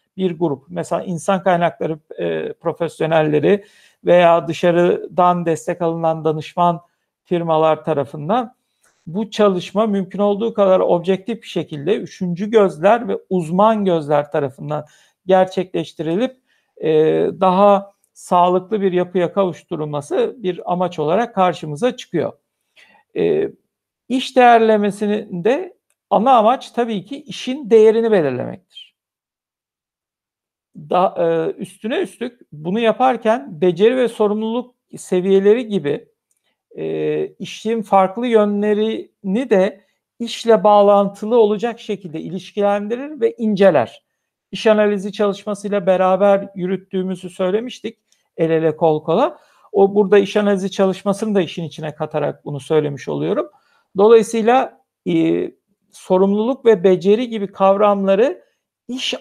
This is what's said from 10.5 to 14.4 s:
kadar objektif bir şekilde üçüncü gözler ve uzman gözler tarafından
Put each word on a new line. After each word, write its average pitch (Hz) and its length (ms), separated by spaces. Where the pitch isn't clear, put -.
kadar 190 260
objektif 185 640
bir - 60
şekilde 160 500
üçüncü 185 540
gözler 202 560
ve 196 100
uzman 190 560
gözler 147 460
tarafından 147 540